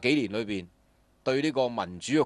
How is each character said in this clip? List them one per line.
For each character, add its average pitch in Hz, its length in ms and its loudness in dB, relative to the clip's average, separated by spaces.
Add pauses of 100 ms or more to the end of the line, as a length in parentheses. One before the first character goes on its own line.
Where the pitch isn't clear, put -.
幾 135 140 4
年 117 160 0
裏 107 140 -4
邊 98 200 -6 (560)
對 131 200 0
呢 156 100 0
個 131 160 0
民 92 320 -6
主 120 140 -4
嘅 151 120 6